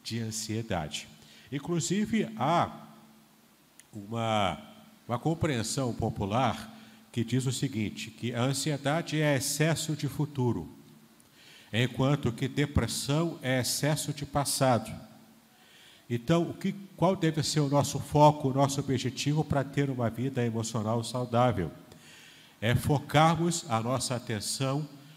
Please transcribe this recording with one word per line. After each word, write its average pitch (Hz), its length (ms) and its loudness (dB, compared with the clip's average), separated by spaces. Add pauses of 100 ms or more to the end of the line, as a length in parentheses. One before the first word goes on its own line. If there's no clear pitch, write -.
de 113 160 -6
ansiedade. 110 880 -6 (460)
Inclusive, 180 840 -2
há 135 500 0 (1040)
uma, 107 680 0 (480)
uma 120 120 -2
compreensão 131 760 -2
popular 107 760 -2 (420)
que 120 100 -2
diz 123 220 -2
o 131 80 -2
seguinte, 110 580 -4
que 120 240 -6
a 120 80 0
ansiedade 143 760 -2
é 147 160 4
excesso 151 580 0
de 143 140 -2
futuro, 123 600 -2 (1000)
enquanto 131 640 2
que 131 160 -4
depressão 143 920 0
é 127 180 0
excesso 147 540 -2
de - 100 -10
passado. 131 680 2 (1160)
Então, 120 420 2
o 120 40 -6
que, 196 200 -4 (220)
qual 185 180 4
deve 156 280 2
ser - 180 0
o 143 80 2
nosso 139 300 2
foco, 147 500 6
o 127 60 0
nosso 147 260 2
objetivo 143 640 0
para 139 180 2
ter 139 280 0
uma 120 180 0
vida 120 360 -2
emocional 113 600 -2
saudável? 113 680 2 (920)
É 117 140 2
focarmos 160 960 2
a 113 120 0
nossa 123 360 -2
atenção 135 720 -4 (280)